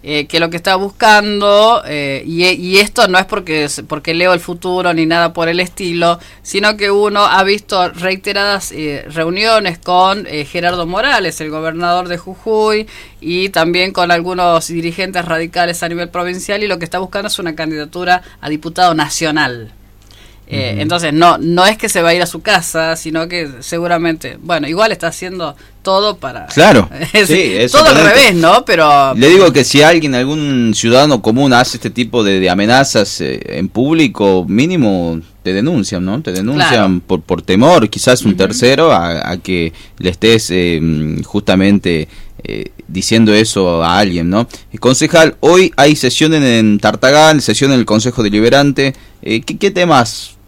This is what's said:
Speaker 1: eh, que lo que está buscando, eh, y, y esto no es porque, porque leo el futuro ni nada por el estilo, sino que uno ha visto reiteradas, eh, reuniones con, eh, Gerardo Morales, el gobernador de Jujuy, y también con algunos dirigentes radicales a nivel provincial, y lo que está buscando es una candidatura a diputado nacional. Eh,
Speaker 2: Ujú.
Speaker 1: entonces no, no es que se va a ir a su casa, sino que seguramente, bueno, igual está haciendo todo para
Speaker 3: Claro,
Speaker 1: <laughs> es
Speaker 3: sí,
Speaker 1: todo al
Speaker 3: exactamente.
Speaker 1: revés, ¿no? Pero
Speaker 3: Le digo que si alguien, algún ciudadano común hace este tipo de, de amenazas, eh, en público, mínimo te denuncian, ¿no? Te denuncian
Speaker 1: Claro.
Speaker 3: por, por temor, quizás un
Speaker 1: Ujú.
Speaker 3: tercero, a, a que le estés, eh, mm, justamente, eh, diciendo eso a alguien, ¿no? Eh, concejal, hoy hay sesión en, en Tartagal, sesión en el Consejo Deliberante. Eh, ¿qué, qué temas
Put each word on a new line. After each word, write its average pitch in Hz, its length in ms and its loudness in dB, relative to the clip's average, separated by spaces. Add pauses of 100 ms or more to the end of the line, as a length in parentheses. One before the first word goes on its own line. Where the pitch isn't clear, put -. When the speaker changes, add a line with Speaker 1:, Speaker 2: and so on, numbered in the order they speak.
Speaker 1:
eh, 147 220 -4
que 165 140 -2
lo 170 80 -2
que 170 80 -8
está 190 180 -2
buscando, 208 1120 2
eh, 139 400 -6
y, 165 180 -2
y 180 340 0
esto 208 280 2
no 185 120 2
es 190 60 -2
porque, 156 440 -4 (180)
porque 151 260 -6
leo 180 200 2
el 175 80 -2
futuro 180 520 -4
ni 160 120 0
nada 170 260 0
por 165 160 -4
el 175 140 -2
estilo, 170 580 -4 (220)
sino 208 340 -2
que 208 160 -2
uno 208 340 0
ha 190 180 2
visto 196 440 -2
reiteradas, 190 840 -4
eh, 151 360 -8
reuniones 180 680 -2
con, 190 500 0
eh, 151 160 -8
Gerardo 175 420 -4
Morales, 196 540 -2
el 156 120 -10
gobernador 170 580 -4
de 175 80 -6
Jujuy, 214 680 -4 (360)
y 180 260 -4
también 180 460 -2
con 175 180 0
algunos 175 560 0
dirigentes 170 560 -6
radicales 170 600 -4
a 170 40 -6
nivel 170 220 -8
provincial, 180 540 -6
y 208 40 -4
lo 185 120 -4
que 170 40 -8
está 180 160 -6
buscando 196 300 -8
es - 100 -6
una 170 160 -6
candidatura 165 680 -4 (180)
a 143 80 -10
diputado 170 460 0
nacional. 147 760 -4 (760)
Eh, 131 280 -6
Speaker 2:
Ujú. 104 80 -6
Speaker 1:
entonces 165 320 -2
no, 165 240 2
no 170 280 0
es 214 120 0
que 220 100 -6
se 196 140 -2
va 170 80 2
a 165 40 4
ir 175 80 0
a 170 40 0
su 170 160 -12
casa, 165 560 -2
sino 160 320 -6
que 170 200 -6 (120)
seguramente, 170 840 -4
bueno, 160 240 -4
igual 202 240 0
está 208 160 -6
haciendo 180 480 -10 (260)
todo 196 360 0
para 117 300 -14
Speaker 3:
Claro, 139 420 6 (120)
Speaker 1:
<laughs> 170 120 -8
es 208 160 2
Speaker 3:
sí, 156 260 0 (160)
Speaker 1:
todo 302 140 6
al 294 100 6
Speaker 3:
exactamente. 208 180 6
Speaker 1:
revés, 240 220 4
¿no? 170 300 4
Pero 147 500 4
Speaker 3:
Le 127 140 4
digo 175 240 6
que 135 100 4
si 139 180 2
alguien, 156 340 4
algún 131 600 0
ciudadano 127 460 2
común 127 320 2
hace 120 240 2
este 113 120 -8
tipo 117 360 -2
de, 95 160 2
de 90 80 2
amenazas, 107 720 0
eh, 65 180 -6 (180)
en 92 120 -4
público, 107 800 0
mínimo 101 760 0 (220)
te 92 100 -4
denuncian, 101 500 -2
¿no? 104 180 -4
Te 92 120 -8
denuncian 131 360 -2 (300)
Speaker 1:
Claro. - 80 -6
Speaker 3:
por, 87 140 -2
por 85 200 -4
temor, 117 480 4
quizás 127 340 0
un 107 80 2
Speaker 1:
Ujú. 90 80 0
Speaker 3:
tercero, 131 520 2
a, 85 400 -2
a 90 60 -6
que 85 340 -4 (260)
le 90 120 -2
estés, 110 420 0
eh, 87 300 0
mm, 78 420 -2
justamente, 95 840 0 (340)
eh, 53 280 -10 (160)
diciendo 107 460 2
eso 95 480 0
a 85 160 0
alguien, 87 320 0
¿no? 110 180 0 (260)
Eh, - 40 -16
concejal, 151 640 2
hoy 175 380 4
hay 143 180 4
sesión 156 380 0
en, 147 100 2
en 113 360 2
Tartagal, 139 600 4
sesión 135 300 0
en 131 80 2
el 110 60 0
Consejo 110 380 0
Deliberante. 131 720 2 (280)
Eh, 113 200 -4
¿qué, - 160 -12
qué 202 140 0
temas 165 600 0 (160)